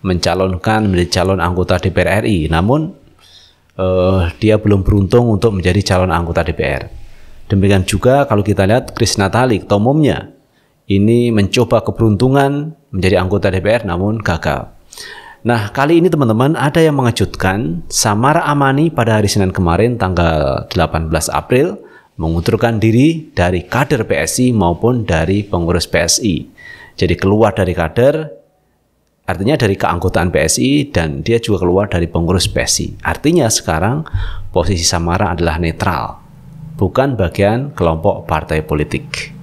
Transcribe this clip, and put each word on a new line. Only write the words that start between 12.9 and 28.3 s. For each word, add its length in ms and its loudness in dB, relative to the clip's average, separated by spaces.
anggota 320 0
D 80 -2
P 80 -2
R 160 2
namun 380 -2
gagal. 500 -4
Nah, 240 0
kali 320 2
ini, 80 4
teman-teman, 480 2
ada 240 2
yang 160 4
mengejutkan. 880 -2
Samara 640 0
Amani 400 2
pada 320 0
hari 80 2
Senin 240 0
kemarin, 400 2
tanggal 800 0
delapan 320 0
belas 240 -2
April, 480 0
mengundurkan 640 0
diri 480 2
dari 320 0
kader 480 -2
P 160 0
S 160 -4
I 140 4
maupun 500 2
dari 400 0
pengurus 400 0
P 160 0
S 240 0
I. 240 -2
Jadi, 160 0
keluar 400 2
dari 240 -2
kader, 480 0